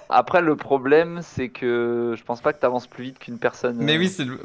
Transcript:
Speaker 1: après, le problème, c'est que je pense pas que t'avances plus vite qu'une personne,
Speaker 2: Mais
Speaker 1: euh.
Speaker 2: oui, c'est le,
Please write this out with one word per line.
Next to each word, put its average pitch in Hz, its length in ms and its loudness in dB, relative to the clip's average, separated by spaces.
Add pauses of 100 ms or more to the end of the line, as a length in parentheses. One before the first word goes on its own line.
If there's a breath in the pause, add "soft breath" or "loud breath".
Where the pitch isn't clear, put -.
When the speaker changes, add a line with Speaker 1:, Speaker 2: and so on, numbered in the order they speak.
Speaker 1:
après, 123 320 4
le 160 140 2
problème, 147 680 2
c'est 131 280 -8
que 120 680 -2
je - 60 -14
pense 120 180 -8
pas 151 120 0
que 151 80 -20
t'avances 127 260 0
plus - 180 -16
vite 131 140 -14
qu'une 120 220 -12
personne, 120 400 -2
Speaker 2:
Mais 156 160 2
Speaker 1:
euh. - 20 2
Speaker 2:
oui, 185 100 2
c'est 180 160 -6
le, 127 200 -8